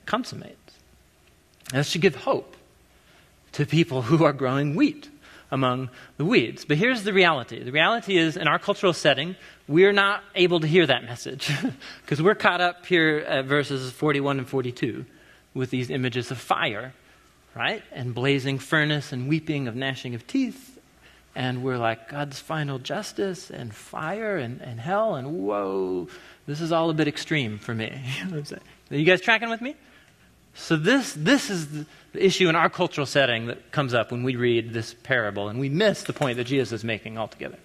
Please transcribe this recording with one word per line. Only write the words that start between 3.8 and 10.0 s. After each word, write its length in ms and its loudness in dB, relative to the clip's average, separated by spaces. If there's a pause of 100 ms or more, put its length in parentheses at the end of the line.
who 200 4
are 100 6
growing 420 0
wheat 340 2 (420)
among 380 0 (280)
the 80 -2
weeds. 400 0
But 120 2
here's 260 2
the 100 -2
reality. 500 2
The 80 -8
reality 460 2
is, 200 4
in 100 -2
our 120 0
cultural 340 0
setting, 420 0 (320)
we're 260 6
not 300 2 (120)